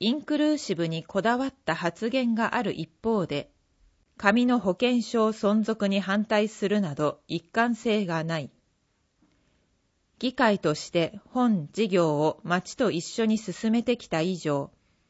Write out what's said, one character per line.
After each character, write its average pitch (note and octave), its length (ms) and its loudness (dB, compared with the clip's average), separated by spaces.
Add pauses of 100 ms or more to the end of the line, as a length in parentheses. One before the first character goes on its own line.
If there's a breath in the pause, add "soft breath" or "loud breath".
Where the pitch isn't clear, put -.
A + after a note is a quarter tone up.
イ G#3+ 100 0
ン C#4+ 100 -2
ク D4+ 160 -2
ル D4+ 180 2
ー - 20 -2
シ G3+ 180 -4
ブ E3 120 -2
に E3 180 -6
こ G3 160 -4
だ A#3 160 2
わ C4+ 100 -2
っ C4+ 60 -10 (120)
た D#3+ 100 -2
発 F3 340 -4
言 A#3+ 260 0
が G#3+ 200 0
あ A#3+ 60 0
る G3 120 -2
一 - 160 -8 (120)
方 A3 240 0
で、 C#3+ 260 -6 (680)
紙 A3+ 280 4
の B3 140 2
保 F#3+ 120 0
険 B3 300 2
証 A3 280 2
存 G#3+ 340 2
続 G#3+ 240 -2
に G3 140 2
反 G3 240 0
対 G#3+ 240 2
す - 180 -4
る G#3 140 2
な D#3+ 120 -2
ど D3 360 -2
一 E3 180 -4
貫 A#3 280 0
性 G#3+ 300 0
が E3 200 -2
な E3 140 -4
い。 C#3 120 -12 (1700)
議 B3+ 140 -4
会 A3 260 2
と D3+ 140 0
し - 160 -10
て E3+ 400 -2
本 G#3+ 420 0
事 A3 160 0
業 E3+ 300 2
を D3+ 260 0
町 F3+ 320 -4
と G#3+ 160 0
一 D#3+ 80 -2
緒 - 240 -4
に A3 140 2
進 A3 340 -4
め A#3 100 2
て A#3+ 140 0
き - 140 -12
た E3 100 -2
以 F3+ 160 0
上、 C#3+ 360 -4 (380)